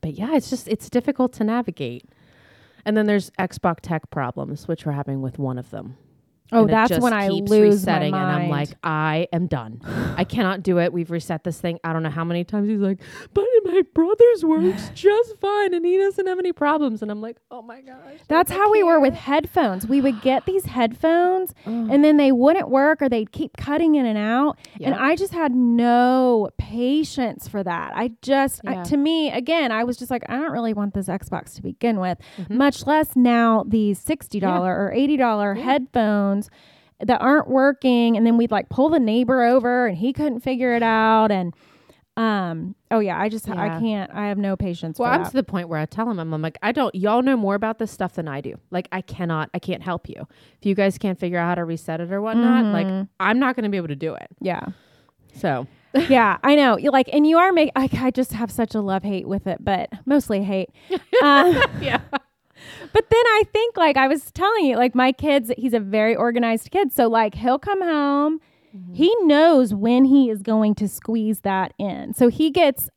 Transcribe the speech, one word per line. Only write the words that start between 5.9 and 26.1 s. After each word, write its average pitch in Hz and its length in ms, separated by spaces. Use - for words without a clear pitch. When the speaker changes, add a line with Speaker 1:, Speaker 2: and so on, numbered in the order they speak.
Speaker 2:
Oh, 233 80
Speaker 1:
And 214 100
it 220 40
Speaker 2:
that's 220 160
Speaker 1:
just 247 120
Speaker 2:
when 240 100
I 202 160
Speaker 1:
keeps 202 220
Speaker 2:
lose 214 100
my 202 360
Speaker 1:
resetting, 151 180
and 147 80
I'm 185 200
Speaker 2:
mind. 151 80
Speaker 1:
like, 147 180
"I 156 480
am 170 160
done. 117 340
Speaker 2:
<sighs> - 340
Speaker 1:
I 175 60
cannot 190 400
do 180 160
it. 175 140
We've 170 180
reset 165 320
this 165 180
thing." 170 220
I 165 100
don't 160 120
know 160 60
how 156 120
many 175 220
times 208 240
he's 214 100
like, 196 220
"But 403 100
my 359 180
brother's 403 520
works 330 460
Speaker 2:
<sighs> - 40
Speaker 1:
just 427 460
fine, 403 340
and 339 100
he 359 120
doesn't 392 280
have 370 140
any 359 140
problems." 294 500
And 214 80
I'm 208 100
like, 226 180
"Oh 240 120
my 240 180
gosh, 269 480
Speaker 2:
That's 330 240
Speaker 1:
I - 20
Speaker 2:
how 403 160
we 427 140
were 330 160
with 269 140
Speaker 1:
can't." - 100
Speaker 2:
headphones. 262 640
We 277 120
would 247 200
get 262 260
these 381 200
headphones, 339 840
Speaker 1:
Ugh. 226 240
Speaker 2:
and 285 140
then 302 120
they 277 140
wouldn't 269 400
work, 285 320
or 269 60
they'd 226 240
keep - 240
cutting 302 400
in 262 100
and 214 100
out. 240 400
And 269 200
Speaker 1:
Yep. - 60
Speaker 2:
I 294 160
just 392 160
had 311 200
no 240 1080